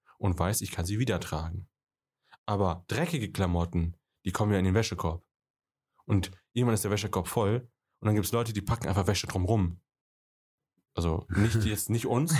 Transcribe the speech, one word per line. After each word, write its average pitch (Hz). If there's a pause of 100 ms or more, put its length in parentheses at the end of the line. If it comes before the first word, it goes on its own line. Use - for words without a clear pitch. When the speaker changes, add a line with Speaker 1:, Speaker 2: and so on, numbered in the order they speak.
(180)
Speaker 1:
und 90
weiß, 90
ich 95
kann 87
sie 104
wieder 110
tragen. 82 (760)
Aber 95
dreckige 123
Klamotten, 87 (300)
die 92
kommen 104
ja 98
in 92
den 95
Wäschekorb. 87 (800)
Und 98 (200)
irgendwann 120
ist -
der 101
Wäschekorb 98
voll 113 (320)
und -
dann 107
gibt's 104
Leute, 117
die 104
packen -
einfach 95
Wäsche 101
drum 92
rum. 90 (1120)
Also 82
nicht 110
Speaker 2:
<laughs> -
Speaker 1:
jetzt, 107
nicht 113
uns. 151